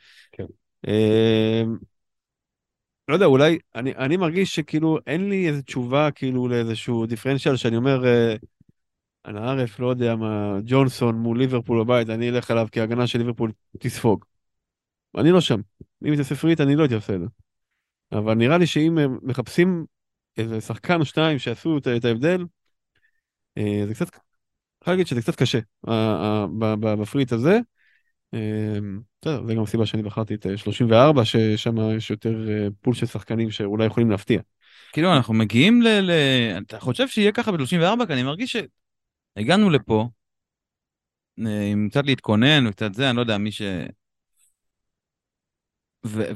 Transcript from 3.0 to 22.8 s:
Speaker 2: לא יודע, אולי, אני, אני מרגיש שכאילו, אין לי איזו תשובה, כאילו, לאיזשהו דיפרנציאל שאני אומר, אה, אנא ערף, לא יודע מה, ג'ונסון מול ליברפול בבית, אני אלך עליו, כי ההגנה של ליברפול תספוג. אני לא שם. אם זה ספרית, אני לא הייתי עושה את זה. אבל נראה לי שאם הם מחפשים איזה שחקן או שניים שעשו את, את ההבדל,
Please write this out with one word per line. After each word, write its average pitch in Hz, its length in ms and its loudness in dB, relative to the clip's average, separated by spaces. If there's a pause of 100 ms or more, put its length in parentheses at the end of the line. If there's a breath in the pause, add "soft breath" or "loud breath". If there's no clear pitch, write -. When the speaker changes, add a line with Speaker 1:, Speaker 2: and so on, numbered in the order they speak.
Speaker 2:
לא 135 60 0
יודע, 190 120 4
אולי, 147 320 6 (160)
אני, 123 200 -6
אני 135 220 -2
מרגיש 185 380 -2
שכאילו, 156 520 -2
אין 175 220 -4
לי 190 200 -2
איזו 143 140 -4
תשובה, 135 480 -2
כאילו, 127 380 -4
לאיזשהו 117 580 -2
דיפרנציאל 131 500 -2
שאני 117 200 -2
אומר, 127 300 0
אה, 117 280 4 (920)
אנא 104 120 -12
ערף, 123 420 -4
לא 123 60 -2
יודע 123 300 0
מה, 104 480 -4
ג'ונסון 127 520 2
מול 117 220 -2
ליברפול 123 460 0
בבית, 117 260 2
אני 113 180 -2
אלך 120 220 -2
עליו, 113 220 2
כי 117 80 -2
ההגנה 117 260 0
של 120 120 -4
ליברפול 117 340 -4 (260)
תספוג. - 460 0 (960)
אני 143 120 4
לא 180 100 4
שם. 113 200 -2 (460)
אם 147 100 2
זה 143 80 -2
ספרית, 160 360 0
אני 143 160 4
לא 160 60 2
הייתי 127 120 2
עושה 107 200 -4
את 92 60 -4
זה. 87 60 -6 (840)
אבל 107 220 0
נראה 120 240 4
לי 180 80 4
שאם 160 320 2
הם 135 240 0
מחפשים 165 600 0 (520)
איזה 113 240 -4
שחקן 165 400 -2
או 151 40 2
שניים 156 340 0
שעשו 143 400 -4
את, 135 100 -4
את 120 160 0
ההבדל, 143 400 0 (1120)